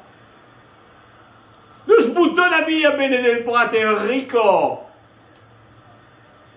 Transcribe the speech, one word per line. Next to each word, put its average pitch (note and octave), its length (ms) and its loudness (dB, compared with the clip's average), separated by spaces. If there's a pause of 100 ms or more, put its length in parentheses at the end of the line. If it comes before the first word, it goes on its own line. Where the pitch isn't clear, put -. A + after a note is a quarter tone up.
(1900)
Lo A4+ 160 6
sputtana E4+ 600 0
via, D#4 300 0
bene C4+ 300 -2
del A#3+ 200 0
Prato A#3 340 -2
Enrico. G#3+ 1120 -2 (1700)